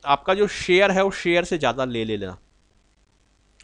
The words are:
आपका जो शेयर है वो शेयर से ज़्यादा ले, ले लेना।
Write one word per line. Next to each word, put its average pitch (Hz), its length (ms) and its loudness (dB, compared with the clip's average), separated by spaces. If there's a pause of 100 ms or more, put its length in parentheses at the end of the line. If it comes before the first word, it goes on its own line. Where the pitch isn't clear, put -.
आपका 143 300 0
जो 202 140 0
शेयर 190 420 2
है 190 140 2
वो 196 60 0
शेयर 175 340 0
से 175 140 -4
ज़्यादा 131 260 0
ले, 117 200 -4
ले 110 120 -4
लेना। 92 220 -10 (1300)